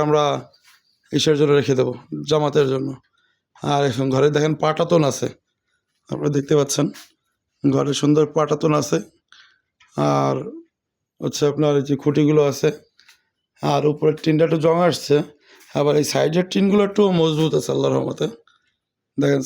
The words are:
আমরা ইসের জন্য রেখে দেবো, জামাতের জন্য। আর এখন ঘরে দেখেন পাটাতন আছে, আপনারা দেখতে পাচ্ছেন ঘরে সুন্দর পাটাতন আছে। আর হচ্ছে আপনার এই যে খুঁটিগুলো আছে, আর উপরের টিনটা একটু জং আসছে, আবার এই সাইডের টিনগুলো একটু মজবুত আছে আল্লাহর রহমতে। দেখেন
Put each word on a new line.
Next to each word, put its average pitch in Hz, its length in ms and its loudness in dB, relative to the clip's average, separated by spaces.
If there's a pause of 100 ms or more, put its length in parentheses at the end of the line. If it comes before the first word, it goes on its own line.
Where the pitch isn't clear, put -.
আমরা 151 180 2 (920)
ইসের 151 260 2
জন্য 147 220 4
রেখে 135 200 0
দেবো, 127 120 0 (340)
জামাতের 147 460 2
জন্য। 135 160 -4 (720)
আর 143 180 0 (100)
এখন 131 240 -2
ঘরে 139 220 2
দেখেন 151 160 2 (100)
পাটাতন 165 480 2
আছে, 123 180 -6 (840)
আপনারা 147 260 -4
দেখতে 139 220 0
পাচ্ছেন 143 280 0 (800)
ঘরে 139 360 0
সুন্দর 151 240 4 (100)
পাটাতন 151 460 0
আছে। 156 180 -2 (1120)
আর 139 280 0 (840)
হচ্ছে 147 260 -4
আপনার 147 340 0
এই 135 80 -6
যে 143 140 0
খুঁটিগুলো 151 480 2
আছে, 151 180 -2 (960)
আর 147 280 0
উপরের 151 320 -2
টিনটা 156 240 2
একটু 160 200 -2
জং 165 100 2 (120)
আসছে, 143 280 0 (580)
আবার 143 260 0
এই 143 120 -2
সাইডের 160 400 0
টিনগুলো 196 360 2
একটু 202 140 0 (180)
মজবুত 160 380 0
আছে 135 160 -4
আল্লাহর 135 220 0
রহমতে। 135 300 -4 (920)
দেখেন 139 260 0